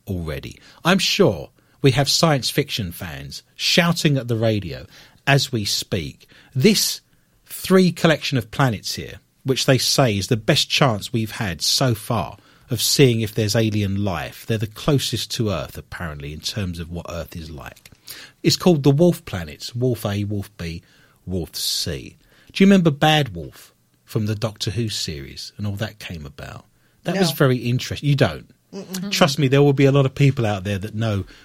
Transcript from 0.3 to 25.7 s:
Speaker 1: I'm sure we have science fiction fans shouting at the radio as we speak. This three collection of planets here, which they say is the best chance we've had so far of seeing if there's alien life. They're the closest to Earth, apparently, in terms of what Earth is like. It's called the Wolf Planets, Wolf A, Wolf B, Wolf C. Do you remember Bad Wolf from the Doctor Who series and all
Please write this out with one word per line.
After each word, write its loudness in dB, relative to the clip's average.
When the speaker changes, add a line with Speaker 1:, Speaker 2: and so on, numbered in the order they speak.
Speaker 1:
I'm 4
sure 2
we 4
have 0
science 0
fiction -4
fans -12
shouting 2
at -6
the 0
radio -2
as 2
we -2
speak. -6
This 2
three 4
collection 0
of -6
planets -2
here, -10
which -2
they 6
say 2
is -2
the 2
best 0
chance 0
we've -4
had -6
so 0
far -6
of -4
seeing 4
if -4
there's 0
alien 0
life. -6
They're -2
the -4
closest -2
to -2
Earth, -6
apparently, -10
in -12
terms -6
of -10
what -10
Earth -12
is -12
like. -18
It's 2
called 4
the 6
Wolf 4
Planets, -10
Wolf -2
A, -2
Wolf -6
B, -10
Wolf -6
C. -6
Do 2
you 8
remember 6
Bad 2
Wolf -14
from -4
the -2
Doctor -6
Who -4
series -10
and -6
all -6